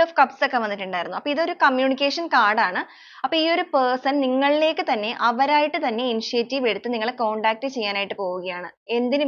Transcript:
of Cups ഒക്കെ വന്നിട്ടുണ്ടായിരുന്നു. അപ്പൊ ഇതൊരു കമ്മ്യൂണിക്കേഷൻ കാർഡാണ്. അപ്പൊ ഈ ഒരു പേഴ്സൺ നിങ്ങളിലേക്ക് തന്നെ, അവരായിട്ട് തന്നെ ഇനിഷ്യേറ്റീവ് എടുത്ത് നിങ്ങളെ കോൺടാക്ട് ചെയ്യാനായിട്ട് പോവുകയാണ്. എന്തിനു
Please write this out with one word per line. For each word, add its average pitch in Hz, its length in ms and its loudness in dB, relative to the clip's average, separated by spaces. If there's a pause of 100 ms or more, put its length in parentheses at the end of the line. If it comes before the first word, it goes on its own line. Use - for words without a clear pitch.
of 330 140 -2
Cups 262 280 2
ഒക്കെ 254 180 0
വന്നിട്ടുണ്ടായിരുന്നു. 185 540 -6
അപ്പൊ 294 160 -4
ഇതൊരു 339 200 -2 (100)
കമ്മ്യൂണിക്കേഷൻ 269 600 2 (120)
കാർഡാണ്. 214 440 2 (440)
അപ്പൊ 302 180 0
ഈ - 20 2 (120)
ഒരു 359 80 0 (100)
പേഴ്സൺ 262 420 2 (100)
നിങ്ങളിലേക്ക് 302 640 2
തന്നെ, 220 200 -2 (160)
അവരായിട്ട് 294 500 2 (100)
തന്നെ 240 260 -2
ഇനിഷ്യേറ്റീവ് 240 580 -2
എടുത്ത് 196 240 -4
നിങ്ങളെ 226 180 -4 (100)
കോൺടാക്ട് 220 520 -2
ചെയ്യാനായിട്ട് 202 460 -4
പോവുകയാണ്. 180 480 -6 (280)
എന്തിനു 269 300 0